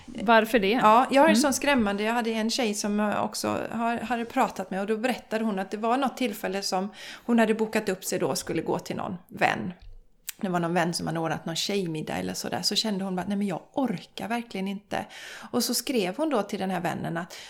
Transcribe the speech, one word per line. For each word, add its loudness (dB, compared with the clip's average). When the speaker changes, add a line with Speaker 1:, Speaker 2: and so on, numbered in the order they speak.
Speaker 1:
varför 4
det? 4
Speaker 2:
Ja, 6
jag 8
har 8
en 8
Speaker 1:
Mm. 6
Speaker 2:
sån 4
skrämmande, 2
jag 0
hade 0
en 0
tjej 0
som, 0
eh, 2
också -2
har, -2
hade -2
pratat -2
med, -2
och -4
då 0
berättade -2
hon 0
att -4
det -6
var 0
något 0
tillfälle -4
som 0
hon 4
hade 6
bokat 0
upp -4
sig -2
då 2
och 0
skulle -4
gå -2
till -8
någon -6
vän. 0
Det -4
var 0
någon 0
vän 2
som -6
hade -4
ordnat -4
någon -4
tjejmiddag -2
eller -4
sådär. -6
Så 0
kände -2
hon -4
bara, -4
nej -2
men 0
jag -4
orkar -4
verkligen -6
inte. -6
Och 0
så -2
skrev -2
hon 0
då 2
till -6
den -4
här -2
vännen -4
att, -8